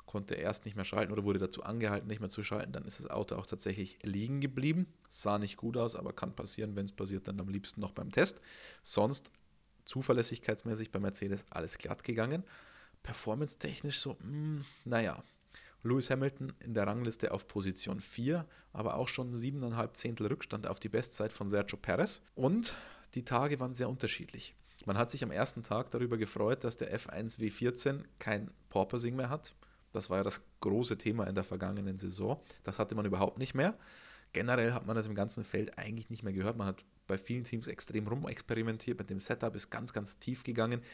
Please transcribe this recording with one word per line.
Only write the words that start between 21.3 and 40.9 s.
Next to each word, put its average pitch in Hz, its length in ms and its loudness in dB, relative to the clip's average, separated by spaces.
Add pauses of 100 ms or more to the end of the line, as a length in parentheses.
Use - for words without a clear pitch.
von - 140 -4
Sergio 101 300 2
Perez. 135 460 2 (120)
Und 180 420 4 (380)
die 123 100 -2
Tage 131 360 2
waren 127 140 -2
sehr 123 140 0
unterschiedlich. - 680 -4 (280)
Man 101 140 2
hat 120 120 4
sich 139 120 -4
am 117 80 0
ersten 110 320 2
Tag 113 300 0
darüber 120 240 2
gefreut, 110 480 2
dass 120 120 0
der - 160 -4
F 113 160 -2
eins 110 300 -4
W 110 120 2
vierzehn 123 540 2 (140)
kein 104 320 -2 (180)
Porpoising 117 460 2
mehr 127 160 -2
hat. 151 240 -6 (380)
Das 98 180 -2
war 90 60 4
ja 98 80 6
das 98 160 0 (200)
große 107 380 4
Thema 110 300 2
in 95 80 0
der 95 80 2
vergangenen 95 540 -2
Saison. 98 440 -2 (220)
Das 98 160 -2
hatte 110 160 0
man 104 100 2
überhaupt 98 320 4
nicht 131 160 -2
mehr. 170 240 4 (540)
Generell 117 400 4
hat 123 140 -2
man 113 100 2
das 110 100 2
im 107 80 -4
ganzen 104 300 0
Feld - 340 0
eigentlich 110 320 -6
nicht 113 140 -6
mehr 98 80 0
gehört. 98 240 2
Man 104 100 0
hat 95 180 -4 (220)
bei 95 100 0
vielen 120 280 -4
Teams 117 240 -4
extrem - 400 -4
rumexperimentiert 113 920 -2
mit 98 100 -6
dem 98 120 -4
Setup, 113 340 -2
ist - 160 -10
ganz, 110 220 -6
ganz 101 260 -6
tief 127 240 -6
gegangen. 120 400 0 (120)